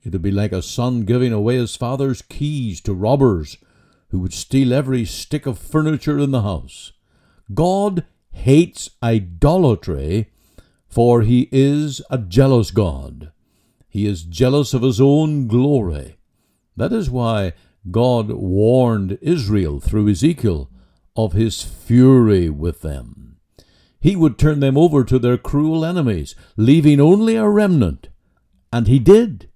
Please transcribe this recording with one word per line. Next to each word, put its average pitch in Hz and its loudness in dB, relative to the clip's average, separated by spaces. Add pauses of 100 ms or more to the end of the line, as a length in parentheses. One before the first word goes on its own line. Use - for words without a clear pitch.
It 92 -10
would 90 -6
be 98 -2
like 101 -2
a 92 -6
son 123 -4
giving 120 0
away 110 0
his 117 -4
father's 131 -6
keys 143 -8
to 101 -4
robbers 107 0 (500)
who 92 -4
would 90 -6
steal 131 0
every 131 -2
stick - -8
of 123 -6
furniture 156 -2
in 139 0
the 127 0
house. 82 -8 (600)
God 185 -2 (280)
hates - 2 (120)
idolatry, 104 0 (580)
for 120 2
he 123 2
is 143 0 (100)
a 135 -4
jealous 117 2
God. 73 -6 (580)
He 101 -4
is 95 -6
jealous 123 -2
of 127 0
his 120 0
own 143 2
glory. 107 -2 (600)
That 147 -4
is 196 -4
why 113 -4 (380)
God 113 0
warned 107 0
Israel 104 -2
through 104 0
Ezekiel 104 -2 (460)
of 110 -2
his 107 -2
fury 117 4
with 78 -6
them. 65 -14 (640)
He 196 -4
would 156 0
turn 147 0
them 135 0
over 147 2
to 127 0
their 120 0
cruel 156 -4
enemies, 131 -4 (220)
leaving 143 4
only 208 4
a 220 0
remnant. 185 0 (640)
And 113 -2
he 127 4
did. 180 4